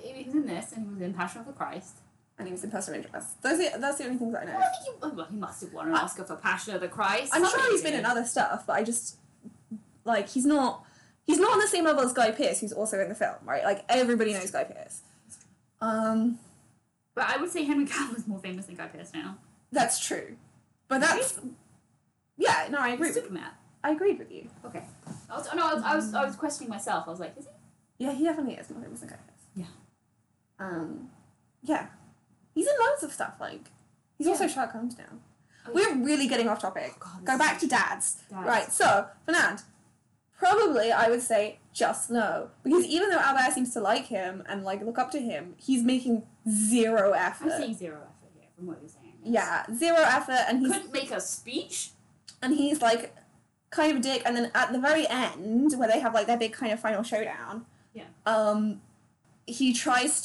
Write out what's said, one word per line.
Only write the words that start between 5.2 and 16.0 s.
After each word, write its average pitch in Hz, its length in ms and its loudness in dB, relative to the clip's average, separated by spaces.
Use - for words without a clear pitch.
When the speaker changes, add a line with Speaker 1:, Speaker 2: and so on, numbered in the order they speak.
Speaker 1:
he 202 80 -10
must - 240 -10
have - 120 -12
won - 160 -6
an 330 60 2
Speaker 2:
I - 60 2
Speaker 1:
Oscar 185 240 -8
for 170 100 -10
Passion 185 400 -4
of 175 60 -4
the 180 60 -4
Christ. 214 460 0
Speaker 2:
I'm 311 80 4
sure 359 100 4
Speaker 1:
Somebody 494 220 2
Speaker 2:
he's 320 100 2
been 311 100 0
Speaker 1:
did. 262 60 -2
Speaker 2:
in 214 60 -2
other 240 200 0
stuff, - 420 -2
but - 60 0
I 196 100 2
just, - 340 -4
like, 214 260 0
he's 254 160 0
not, 285 380 2
he's 311 140 4
not 440 140 6
on 392 60 4
the 415 80 4
same 339 180 2
level 285 180 4
as 247 80 2
Guy 233 200 4
Pearce, 202 280 0
who's 202 140 -6
also 202 260 -2
in 185 100 0
the 220 60 -8
film, - 200 -2
right? 135 180 -2
Like, 202 240 0
everybody 233 460 4
knows 190 180 -6
Guy 135 140 -2
Pearce. - 360 -16
Um, 220 580 0